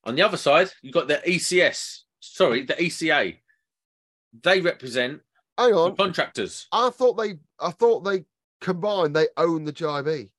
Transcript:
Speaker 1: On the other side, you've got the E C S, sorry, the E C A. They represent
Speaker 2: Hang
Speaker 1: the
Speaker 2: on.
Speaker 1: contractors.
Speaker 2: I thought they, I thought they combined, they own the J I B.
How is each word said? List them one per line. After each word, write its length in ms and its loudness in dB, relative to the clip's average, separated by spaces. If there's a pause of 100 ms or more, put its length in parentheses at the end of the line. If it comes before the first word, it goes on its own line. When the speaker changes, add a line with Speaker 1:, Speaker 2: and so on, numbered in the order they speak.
Speaker 1:
On 120 -6
the 80 2
other 140 2
side, 340 4 (100)
you've 120 -18
got 140 0
the 220 -2
E 80 0
C 240 0
S, 440 -2 (140)
sorry, 440 0
the 180 -4
E 80 0
C 220 -2
A. 280 0 (1040)
They 180 4
represent 600 -4 (360)
Speaker 2:
Hang 140 4
Speaker 1:
the 60 4
Speaker 2:
on. 180 2
Speaker 1:
contractors. 760 -4
Speaker 2:
I 180 2
thought 240 0
they, 220 -4 (240)
I 120 -4
thought 300 2
they 240 -4 (360)
combined, 540 -2
they 120 4 (100)
own 280 0
the 60 -6
J 140 -8
I 160 -4
B. 380 -6